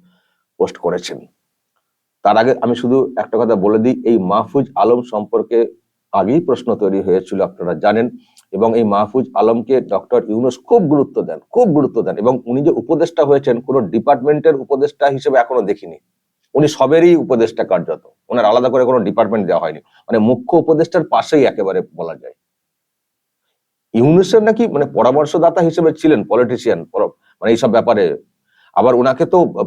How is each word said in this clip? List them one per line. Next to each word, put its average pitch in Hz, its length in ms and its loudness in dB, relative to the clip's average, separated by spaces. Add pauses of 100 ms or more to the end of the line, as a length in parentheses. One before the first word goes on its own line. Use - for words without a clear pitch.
(580)
পোস্ট 90 200 -4
করেছেন। 87 420 -6 (1040)
তার 104 140 2
আগে 117 240 2
আমি 120 140 0
শুধু 127 420 0
একটা 107 200 -4
কথা 113 180 0
বলে 104 240 2
দিই, 123 280 -2
এই 113 100 4
মাহফুজ 110 580 -2
আলম 120 260 2
সম্পর্কে 113 640 -2 (440)
আগেই 110 340 0
প্রশ্ন 117 300 -4
তৈরি 98 260 -2
হয়েছিল 95 400 -2
আপনারা 87 320 -6
জানেন, 104 360 0 (420)
এবং 113 260 0
এই 120 60 2
মাহফুজ 104 420 -2 (100)
আলমকে 117 460 0
ডক্টর 104 480 -2
ইউনূস 123 340 -4
খুব 233 200 2
গুরুত্ব 139 380 0
দেন, 80 180 -8 (100)
খুব 233 200 2
গুরুত্ব 139 320 0
দেন। - 160 -4
এবং 123 280 -2
উনি 127 160 -4
যে 147 100 2
উপদেষ্টা 151 540 -2
হয়েছেন, 139 360 0
কোনো 131 200 -2
ডিপার্টমেন্টের 143 720 0
উপদেষ্টা 135 520 -2
হিসেবে 135 300 -2
এখনো 120 240 0
দেখিনি, 95 360 -6 (560)
উনি 147 140 2
সবেরই 165 480 4
উপদেষ্টা 113 480 0
কার্যত, 90 380 -4 (280)
ওনার 117 160 0
আলাদা 123 240 2
করে 127 160 2
কোনো 123 140 2
ডিপার্টমেন্ট 104 480 -2
দেওয়া 85 140 0
হয়নি, 78 180 -6
মানে - 380 -6
মুখ্য 123 400 2
উপদেষ্টার 160 540 0
পাশেই 127 340 2
একেবারে 95 360 -2 (140)
বলা 82 200 -10
যায়। 60 180 -20 (1600)
ইউনূসের 180 500 4
নাকি 220 240 2
মানে 143 180 -2
পরামর্শদাতা 151 760 2
হিসেবে 160 320 2
ছিলেন, 147 340 2
পলিটিশিয়ান, 110 580 0
পর-, 101 220 -2
মানে - 440 -6
এইসব 113 200 2
ব্যাপারে। 104 460 2 (560)
আবার 120 220 2
ওনাকে 131 300 2
তো 175 200 4 (220)